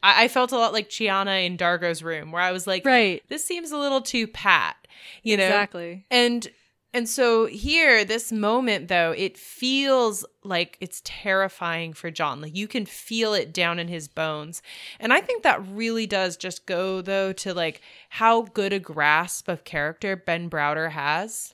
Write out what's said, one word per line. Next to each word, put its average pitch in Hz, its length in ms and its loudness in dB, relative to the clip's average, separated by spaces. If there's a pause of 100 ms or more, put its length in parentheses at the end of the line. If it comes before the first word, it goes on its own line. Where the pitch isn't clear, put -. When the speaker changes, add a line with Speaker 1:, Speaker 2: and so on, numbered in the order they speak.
Speaker 1:
I, 202 220 8
I 233 40 6
felt 254 240 2
a 269 40 0
lot 226 160 2
like 214 160 -2
Chiana 196 560 0
in 175 140 -4
Dargo's 175 440 0
room, 160 300 -8
where 175 80 -2
I 180 120 2
was 185 140 -4
like, 190 200 -2
Speaker 2:
Right. 226 420 4
Speaker 1:
"This 302 160 -6
seems 339 260 -6
a 302 60 -6
little 277 240 0
too 240 260 -2
pat," 170 500 2 (460)
you 220 140 2
know? 196 80 2
Speaker 2:
Exactly. 190 680 -2
Speaker 1:
And, 240 380 2 (460)
and 240 120 -2
so 233 380 4
here, 262 580 4
this 220 300 -4
moment, 214 560 0
though, 170 260 2
it 196 220 -4
feels 254 880 0 (180)
like 175 380 -4
it's - 240 -12
terrifying 180 880 -2
for 165 180 -10
John. 147 300 -4
Like, 156 160 -12
you 208 100 -4
can 214 200 -4
feel 226 480 -2
it 160 180 -2
down 170 260 -2
in 170 100 -6
his 165 200 -10
bones. 156 540 -6 (360)
And 226 140 0
I 320 80 4
think 480 220 -4
that 269 260 4
really 226 380 -2
does 190 320 0
just - 260 -10
go, 185 380 -2
though, 190 320 -2
to, 190 180 -6
like, 170 300 -4 (260)
how 226 320 4
good 196 320 -2
a 196 80 0
grasp 151 680 0
of 170 160 -6
character 165 520 -4
Ben 170 320 -4
Browder 156 440 -2
has 156 600 -4